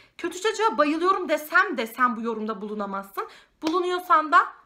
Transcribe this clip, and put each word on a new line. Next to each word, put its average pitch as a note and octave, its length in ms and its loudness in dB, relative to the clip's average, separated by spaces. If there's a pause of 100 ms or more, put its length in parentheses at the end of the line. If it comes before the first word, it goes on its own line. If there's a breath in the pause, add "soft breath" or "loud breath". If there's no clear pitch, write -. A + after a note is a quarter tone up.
(180 loud breath)
kötü - 240 -8
çocuğa G#4+ 360 0
bayılıyorum E4 520 0
desem E4 480 0
de A#3 100 -2
sen A#3+ 280 0
bu A3+ 60 -8
yorumda G#3+ 400 -6
bulunamazsın. G3+ 680 -8 (340 loud breath)
Bulunuyorsan F4 720 2
da F4 80 8 (260)